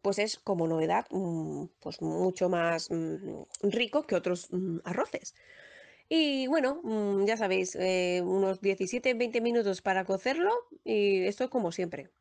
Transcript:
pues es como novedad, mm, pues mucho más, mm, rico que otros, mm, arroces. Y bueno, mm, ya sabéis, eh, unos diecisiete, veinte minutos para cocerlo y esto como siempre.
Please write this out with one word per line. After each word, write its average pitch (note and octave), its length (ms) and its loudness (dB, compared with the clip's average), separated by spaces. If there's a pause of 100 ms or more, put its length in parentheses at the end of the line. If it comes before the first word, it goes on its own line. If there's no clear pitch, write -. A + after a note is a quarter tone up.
pues G3 180 0
es G#3+ 200 -2
como F3 280 0
novedad, E3 440 2
mm, D#3+ 560 -4 (120)
pues - 220 -12
mucho F3+ 480 0
más, E3+ 420 0
mm, E3 520 -4 (220)
rico A#3 400 0
que - 100 -2
otros, F3 360 -2
mm, F3+ 340 -2
arroces. - 500 -4 (720)
Y C#4+ 380 2
bueno, C#4+ 380 2
mm, G3+ 420 2
ya A3+ 100 2
sabéis, F#3 420 0
eh, F3+ 460 2
unos F#3+ 380 0
diecisiete, G3 500 0
veinte A#3 300 0
minutos A3+ 400 2
para F#3+ 240 2
cocerlo D4+ 460 0 (320)
y G3+ 420 4
esto B3 240 -2
como G3+ 200 0
siempre. E3+ 380 -6 (120)